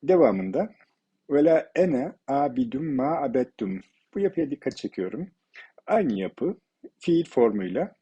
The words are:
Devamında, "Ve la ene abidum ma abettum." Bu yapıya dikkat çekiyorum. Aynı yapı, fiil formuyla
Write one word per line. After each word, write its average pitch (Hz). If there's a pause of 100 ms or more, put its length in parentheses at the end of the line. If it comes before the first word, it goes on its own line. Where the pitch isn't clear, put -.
Devamında, 139 (540)
"Ve 143
la 160
ene 165 (140)
abidum 135
ma 135
abettum." 117 (320)
Bu -
yapıya 170
dikkat -
çekiyorum. 113 (540)
Aynı 156
yapı, 113 (420)
fiil 165
formuyla 107